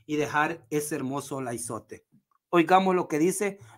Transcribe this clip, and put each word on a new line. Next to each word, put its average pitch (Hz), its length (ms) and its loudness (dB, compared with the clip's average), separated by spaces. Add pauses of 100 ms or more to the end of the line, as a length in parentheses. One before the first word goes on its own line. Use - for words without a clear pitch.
y 151 100 -6
dejar 151 540 -2
ese 151 260 -4
hermoso 135 460 -6
likezote. 120 640 -10 (440)
Oigamos 185 460 4
lo 180 120 0
que 151 120 0
dice 190 400 0 (180)